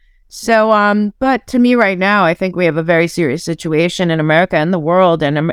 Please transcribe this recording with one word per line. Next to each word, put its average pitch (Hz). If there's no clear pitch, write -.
So, 220
um, 208
but 262
to 262
me 247
right 196
now, 196
I 165
think 185
we 175
have 160
a 165
very 165
serious 160
situation 170
in 160
America 160
and 160
the 180
world, 165
and 147
Am-, 160